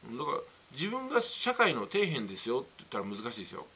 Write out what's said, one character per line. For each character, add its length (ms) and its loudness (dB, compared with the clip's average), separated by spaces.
だ 80 -2
か 60 0
ら、 60 0
自 180 -2
分 180 -4
が 140 4
社 320 2
会 200 6
の 160 -2
底 160 4
辺 220 -2
で 80 -6
す 140 0
よ 100 2
っ 40 -6
て 60 -14
言 60 -18
っ 40 -20
た 100 -4
ら 60 -2
難 260 -4
し 60 -2
い 40 -4
で 60 -8
す 60 -10
よ。 120 -10